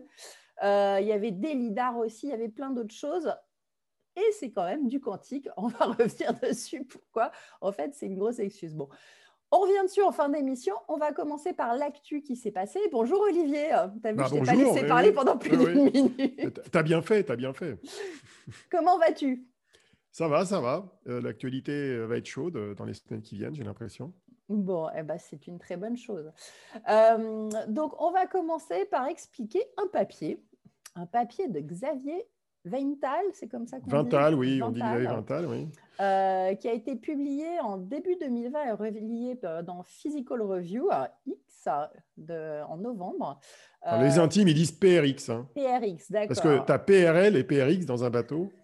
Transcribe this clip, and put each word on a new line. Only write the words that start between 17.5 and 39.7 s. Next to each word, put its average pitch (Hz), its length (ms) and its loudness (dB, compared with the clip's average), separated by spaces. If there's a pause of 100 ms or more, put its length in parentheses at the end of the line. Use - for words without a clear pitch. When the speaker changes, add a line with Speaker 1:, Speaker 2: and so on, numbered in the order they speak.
Speaker 2:
fait. 147 260 -8 (440)
Speaker 1:
<laughs> - 460 -20
Comment 359 280 4
vas-tu ? 285 500 2 (640)
Speaker 2:
Ça 165 160 -2
va, 156 160 4
ça 185 160 0
va. 151 460 -4
Euh, 123 160 -4
l'actualité, 127 500 -6
euh, 135 320 -4
va 117 140 -2
être 113 80 -8
chaude, 160 300 -6
euh, 104 180 -6
dans 110 100 -10
les 110 80 -8
semaines 110 300 -12
qui 107 140 -14
viennent, 117 180 -8
j'ai 139 100 -10
l'impression. 107 480 -12 (380)
Speaker 1:
Bon, 185 440 -2
eh 160 80 -6
ben, 156 140 -8
c'est - 300 -18
une 175 120 -14
très 175 200 -12
bonne 226 180 -6
chose. 170 340 -10 (600)
Euh, 220 580 4 (200)
donc, 285 340 -4
on 330 80 2
va 370 160 2
commencer 349 580 -4
par 302 220 -2
expliquer 302 560 -6 (160)
un 403 80 0
papier. - 580 -4 (500)
Un 175 120 -10
papier 240 420 -2
de 156 120 -6
Xavier 262 680 -8 (360)
Weinthal, 277 680 -4
c'est - 160 -16
comme 240 180 -10
ça 262 120 -14
qu'on - 80 -16
dit ? - 80 -2
Speaker 2:
Weinthal, 143 400 4
oui, 131 280 2
on 113 80 -2
dit 117 100 -4
Speaker 1:
Weinthal. 117 180 0
Speaker 2:
Xavier 120 180 0
Weinthal, 135 300 -4
oui. 135 220 -6 (320)
Speaker 1:
Euh, 190 540 2
qui 202 140 -6
a 226 40 -2
été 233 240 -4
publié 294 640 -4
en 202 180 -4
début 277 380 -4
deux 330 120 -6
mille 240 220 -4
vingt 294 160 -4
et 226 60 -2
relié, 220 720 -6
euh, 165 180 -6
dans 180 220 -10